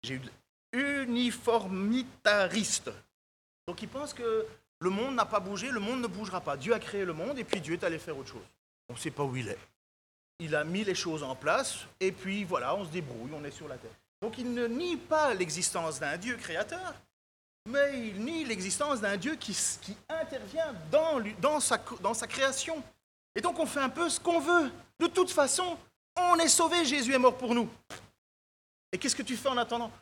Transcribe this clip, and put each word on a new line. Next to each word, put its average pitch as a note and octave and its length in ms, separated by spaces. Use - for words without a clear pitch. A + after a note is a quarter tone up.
J'ai B2+ 120
eu C3 40
de, B2+ 120
uniformitaristes. A3+ 2250
Donc, F3 160
ils G#3 60
pensent C#4 260
que A3 320
le F3+ 100
monde A#3 240
n'a A#3 120
pas G#3+ 140
bougé, G3 300
le A#3+ 100
monde A#3+ 200
ne A#3+ 60
bougera F#3 340
pas. C#3+ 160
Dieu E3 180
a G#3+ 40
créé G3+ 260
le F3 80
monde G#3 260
et A3+ 60
puis - 160
Dieu D#3 140
est F3 100
allé E3 140
faire D3+ 180
autre C3+ 140
chose. A2 160
On B2 60
ne A#2+ 40
sait D#3+ 120
pas D3 140
où B2+ 120
il A#2+ 120
est. G#2 100
Il D#3 140
a D3+ 100
mis F3+ 200
les F#3+ 100
choses D#3+ 280
en C3 120
place D#3 520
et F#3+ 120
puis F#3+ 320
voilà, D3+ 300
on G3+ 100
se D#3+ 60
débrouille, C#3 440
on D3 100
est C#3+ 60
sur D3+ 180
la C3 80
terre. A2+ 180
Donc, A3+ 160
ils B3 140
ne A#3+ 140
nient D#4 300
pas D4+ 380
l'existence E3 680
d'un D3 160
Dieu A3+ 200
créateur, E4+ 580
mais C4+ 420
ils G#3 160
nient D#4+ 200
l'existence A3+ 560
d'un G3+ 160
Dieu A#3+ 200
qui, - 200
qui G3 140
intervient D4+ 640
dans D4+ 280
lui, G#3+ 160
dans C4+ 260
sa, A#3+ 180
dans G3+ 140
sa A#3 120
création. C4+ 560
Et - 60
donc, F4 180
on D#4+ 80
fait C#4+ 140
un C4 100
peu D#4+ 180
ce - 100
qu'on E4+ 220
veut. D#4 320
De D#4+ 80
toute F4+ 240
façon, E4 480
on F4 200
est E4 120
sauvé, E4 360
Jésus C4 280
est C4+ 60
mort B3 180
pour B3 180
nous. A#3+ 140
Et F#3 80
qu'est-ce B3+ 160
que - 80
tu A#3+ 140
fais C4+ 120
en B3+ 100
attendant ? A#3 440